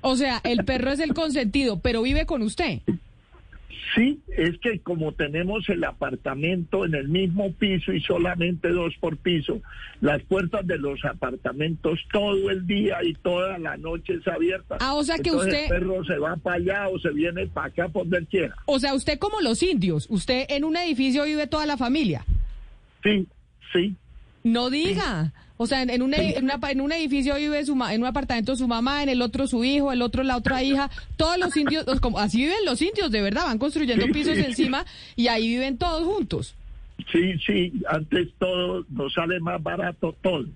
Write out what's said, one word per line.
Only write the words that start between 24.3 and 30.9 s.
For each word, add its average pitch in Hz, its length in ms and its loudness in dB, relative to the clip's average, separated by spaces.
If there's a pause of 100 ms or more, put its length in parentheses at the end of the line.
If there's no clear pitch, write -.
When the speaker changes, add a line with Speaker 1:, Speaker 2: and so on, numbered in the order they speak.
Speaker 1:
No 240 260 2
diga. 294 640 0 (260)
O 233 60 0
sea, 262 160 2
en, 254 80 0
en 247 140 0
un 269 100 2
edi-, 311 200 2
Speaker 2:
Sí. - 40 -
Speaker 1:
en 262 60 0
una 269 160 0
pa-, 285 120 -4
en 269 100 0
un 285 100 0
edificio 285 440 0
vive 294 300 0
su 277 100 0
ma-, 240 200 0
en 226 60 2
un 247 60 0
apartamento 254 480 -2
su 254 120 0
mamá, 247 340 0
en 277 80 0
el 247 140 2
otro 262 240 0
su 233 160 0
hijo, 277 280 2
el 247 120 2
otro 247 180 0
la 262 160 2
otra 254 240 0
hija. 277 300 2 (260)